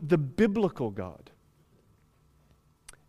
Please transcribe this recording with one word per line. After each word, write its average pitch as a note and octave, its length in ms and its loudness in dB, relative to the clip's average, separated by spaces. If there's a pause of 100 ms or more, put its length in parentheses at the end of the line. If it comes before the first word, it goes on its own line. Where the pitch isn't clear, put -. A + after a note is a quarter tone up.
the D#3+ 160 4
biblical F#3 720 0
God. F#2 400 -10 (1800)